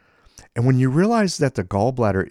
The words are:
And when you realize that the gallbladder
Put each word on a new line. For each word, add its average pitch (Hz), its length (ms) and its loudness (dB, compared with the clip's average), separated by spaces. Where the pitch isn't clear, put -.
And 120 100 0
when 131 120 4
you 131 120 2
realize 202 480 0
that 139 160 -2
the 95 100 -4
gallbladder 101 640 -2